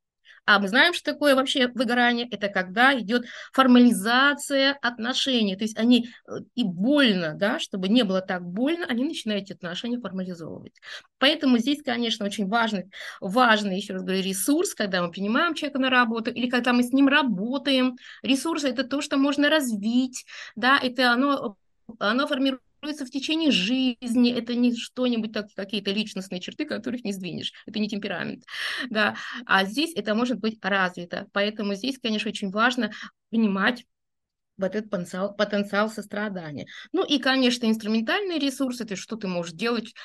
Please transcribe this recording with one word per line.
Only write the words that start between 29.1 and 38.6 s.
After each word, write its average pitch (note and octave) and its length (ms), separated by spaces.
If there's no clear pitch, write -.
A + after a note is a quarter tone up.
а F#3+ 200
здесь C#4 300
это G#3 200
может A#3+ 240
быть A3 240
развито, F#3 680
поэтому G3+ 420
здесь, B3+ 260
конечно, G#3+ 280
очень G3+ 220
важно A3+ 400
понимать A3 540
вот F#3+ 180
этот G#3+ 160
потенциал, F#3 440
потенциал G3+ 540
сострадания. F#3+ 800
Ну D4 120
и, C#4 140
конечно, B3 480
инструментальные A3+ 720
ресурсы, C4 440